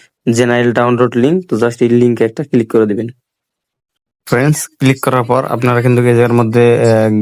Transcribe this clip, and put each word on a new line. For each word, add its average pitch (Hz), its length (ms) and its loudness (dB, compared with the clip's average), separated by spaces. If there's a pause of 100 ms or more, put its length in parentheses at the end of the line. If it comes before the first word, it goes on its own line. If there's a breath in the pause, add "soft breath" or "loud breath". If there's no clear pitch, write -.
(320 soft breath)
জেনারেল 120 400 0
ডাউনলোড 120 440 0
লিংক, 160 300 0
তো 131 100 -4
just 120 260 -2
এই 120 60 2
লিংকে 120 360 0
একটা 113 200 -6
ক্লিক 113 280 -2
করে 110 140 2
দিবেন। 107 200 -6 (1200)
ফ্রেন্ডস, 143 420 -2 (100)
ক্লিক 135 260 0
করার 127 200 -2
পর 127 200 -2
আপনারা 120 380 -2
কিন্তু 123 200 2
এই 120 120 2
জায়গার 117 180 2
মধ্যে, 120 460 2
আহ, 110 300 2 (140)